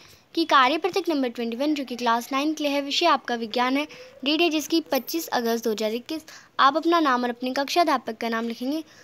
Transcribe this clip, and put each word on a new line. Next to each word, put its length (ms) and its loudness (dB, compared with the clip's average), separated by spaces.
की 100 2
कार्य 320 4
पत्रक 320 -2
नंबर 200 0
ट्वेंटी 280 -6
वन, 160 0
जो 120 -4
कि 100 -8
क्लास 360 0
नाइन 220 0
के 100 -4
लिए 100 0
है। 80 0
विषय 240 -2
आपका 300 2
विज्ञान 420 0
है, 100 -2
डेट 160 2
है 80 4
जिसकी 320 0
पच्चीस 460 -4
अगस्त 360 0
दो 80 0
हज़ार 220 -2
इक्कीस। 320 -8
आप 180 4
अपना 220 2
नाम 240 2
और 60 0
अपने 240 -6
कक्षा 280 0
अध्यापक 360 0
का 120 -4
नाम 180 -2
लिखेंगे। 360 -4